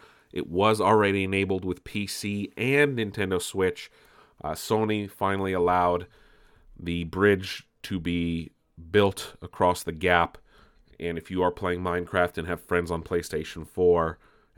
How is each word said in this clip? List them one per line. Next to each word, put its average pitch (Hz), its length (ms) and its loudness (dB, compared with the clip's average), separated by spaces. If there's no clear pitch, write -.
It - 160 -6
was 104 320 2
already 101 440 4
enabled 95 400 0
with 90 200 -4
P 101 220 -6
C 101 500 -6
and 139 420 2
Nintendo 98 420 -2
Switch. 92 500 -2
Uh, 78 100 -6
Sony 107 560 -2
finally 98 440 -2
allowed 90 540 2
the 85 260 -4
bridge 95 640 2
to 95 140 -6
be 85 520 -4
built 101 500 0
across 90 420 0
the 85 100 -6
gap. 85 440 2
And 85 180 -6
if 80 140 -12
you 92 120 -2
are 90 80 2
playing 90 300 -4
Minecraft 90 580 -2
and 82 100 -8
have 85 120 -6
friends 87 300 -2
on 85 120 -4
PlayStation 80 640 -6
four 85 520 2